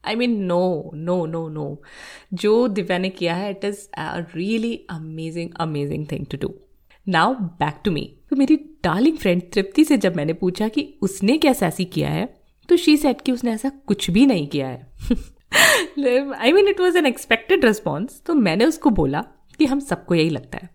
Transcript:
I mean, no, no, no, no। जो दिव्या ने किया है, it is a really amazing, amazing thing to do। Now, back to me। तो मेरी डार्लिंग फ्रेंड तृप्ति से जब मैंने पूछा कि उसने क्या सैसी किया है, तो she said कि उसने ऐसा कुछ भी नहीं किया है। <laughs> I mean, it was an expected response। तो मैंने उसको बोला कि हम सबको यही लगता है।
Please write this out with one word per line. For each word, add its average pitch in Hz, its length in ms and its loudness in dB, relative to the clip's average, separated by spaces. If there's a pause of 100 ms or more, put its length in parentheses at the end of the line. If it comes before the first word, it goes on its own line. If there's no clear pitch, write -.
I - 40 -6
mean, 220 400 -2
no, 175 300 0 (140)
no, 165 400 -4
no, 160 220 -8
no। 147 200 -8 (560)
जो 220 340 2
दिव्या 190 300 -2
ने 185 120 -2
किया 175 260 -4
है, 196 240 -6
it 202 60 -8
is 202 100 -4 (240)
a 156 180 -8
really 214 600 -4 (220)
amazing, 160 640 -10
amazing 151 520 -4
thing - 180 -8
to 143 100 -8
do। - 80 -4 (600)
Now, 185 300 2
back 160 480 -4
to 190 60 0
me। 147 100 -4 (260)
तो 294 60 0
मेरी 277 200 4
डार्लिंग 269 600 0
फ्रेंड 180 240 0 (120)
तृप्ति 214 320 2
से 302 120 4
जब 185 180 2
मैंने 156 180 -2
पूछा 185 340 -2
कि 254 340 -4
उसने 196 360 0
क्या 302 160 4
सैसी 185 320 -2
किया 151 240 -4
है, 170 320 -4 (280)
तो 349 60 6
she 302 260 4
said 285 200 0
कि 269 100 0
उसने 240 200 -2
ऐसा 220 180 -4
कुछ - 400 -4
भी 202 160 6
नहीं 185 220 2
किया 143 200 -4
है। - 260 -14
<laughs> - 160 -12 (920)
I 277 540 0
mean, 392 200 6
it 392 40 -2
was 359 180 2
an 339 180 4
expected - 500 0
response। 208 640 -2
तो 339 80 -2
मैंने 214 320 2
उसको 311 240 2
बोला 151 320 0 (380)
कि 311 60 4
हम 269 140 -2
सबको 175 360 -4
यही 160 140 2
लगता - 280 -8
है। 180 160 -16